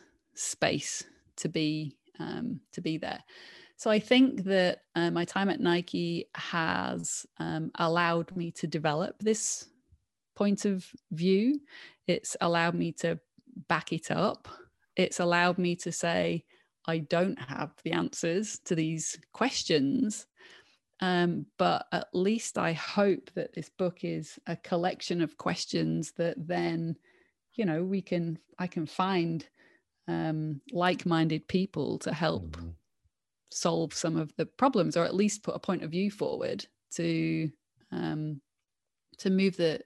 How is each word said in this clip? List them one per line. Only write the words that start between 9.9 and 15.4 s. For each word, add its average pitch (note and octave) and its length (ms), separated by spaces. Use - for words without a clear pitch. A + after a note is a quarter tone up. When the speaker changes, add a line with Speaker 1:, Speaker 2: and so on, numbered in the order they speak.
Speaker 1:
point G3+ 300
of F#3+ 240
view. F#3+ 500
It's - 320
allowed E3+ 360
me E3+ 180
to E3 260
back D#3+ 240
it - 200
up. F#3+ 360
It's - 240
allowed F3 380